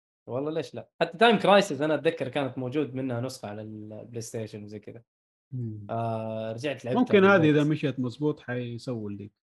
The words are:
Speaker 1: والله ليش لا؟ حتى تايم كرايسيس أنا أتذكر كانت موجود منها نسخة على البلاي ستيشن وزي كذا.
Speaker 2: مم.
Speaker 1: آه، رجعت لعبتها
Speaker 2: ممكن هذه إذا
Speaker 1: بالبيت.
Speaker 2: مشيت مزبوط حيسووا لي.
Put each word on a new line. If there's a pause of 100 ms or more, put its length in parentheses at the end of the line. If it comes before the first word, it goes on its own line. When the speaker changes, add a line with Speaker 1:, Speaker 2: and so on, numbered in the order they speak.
(280)
Speaker 1:
والله
ليش
لا؟ (120)
حتى
تايم
كرايسيس
أنا
أتذكر
كانت
موجود
منها
نسخة
على
البلاي
ستيشن
وزي
كذا. (520)
Speaker 2:
مم.
Speaker 1:
آه،
رجعت
لعبتها
Speaker 2:
ممكن
هذه
إذا
Speaker 1:
بالبيت.
Speaker 2:
مشيت
مزبوط
حيسووا
لي. (220)